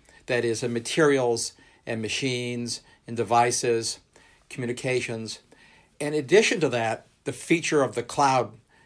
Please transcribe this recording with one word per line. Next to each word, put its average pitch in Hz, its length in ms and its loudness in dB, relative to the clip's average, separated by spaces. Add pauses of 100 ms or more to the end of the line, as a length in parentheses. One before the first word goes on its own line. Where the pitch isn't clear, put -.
(260)
That 120 200 0
is, 113 160 -2
in 120 100 -2
materials 123 800 2 (340)
and 113 140 -4
machines 120 800 -4 (260)
and 120 100 -10
devices, 117 840 2 (480)
communications. 120 920 -6 (600)
In 147 140 -4
addition 170 460 4
to 143 100 2
that, 113 360 -2 (180)
the 139 100 -6
feature 160 480 0
of 120 120 0
the 120 80 -2
cloud 131 500 2 (340)